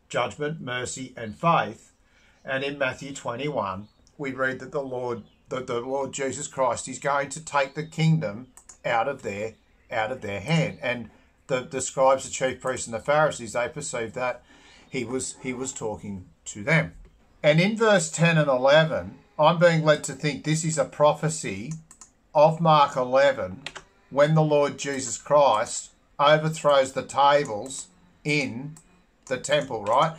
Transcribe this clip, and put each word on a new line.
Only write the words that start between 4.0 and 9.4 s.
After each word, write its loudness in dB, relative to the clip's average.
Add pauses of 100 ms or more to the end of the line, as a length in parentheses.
we -8
read -4
that -14
the -4
Lord, -6 (240)
that -8
the -4
Lord -6
Jesus -6
Christ -2
is -12
going -2
to -14
take -2
the -6
kingdom 0 (320)
out 0
of -8
their, -8 (360)